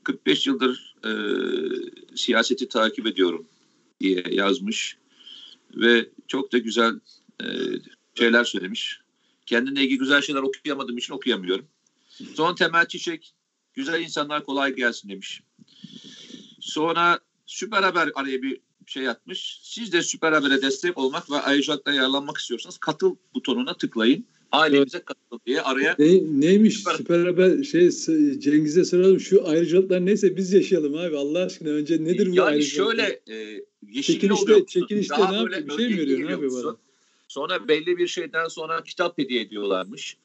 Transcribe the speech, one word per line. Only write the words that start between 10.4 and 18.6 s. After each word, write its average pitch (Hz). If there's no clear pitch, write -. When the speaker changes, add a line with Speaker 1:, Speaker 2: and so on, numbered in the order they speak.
Speaker 1:
okuyamadığım 135
için 147
okuyamıyorum. 95
Sonra 160
Temel 170
Çiçek, 170
"Güzel 160
insanlar 147
kolay 139
gelsin." 117
demiş. -
Sonra 170
Süper 214
Haber 170
araya 135
bir 135